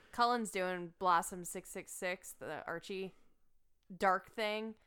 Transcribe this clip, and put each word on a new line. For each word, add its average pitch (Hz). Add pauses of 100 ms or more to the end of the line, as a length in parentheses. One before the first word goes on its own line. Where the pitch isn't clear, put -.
(120)
Cullen's 240
doing 180
Blossom 180
six -
six -
six, 185
the 139
Archie 185 (840)
dark 185
thing. 220 (140)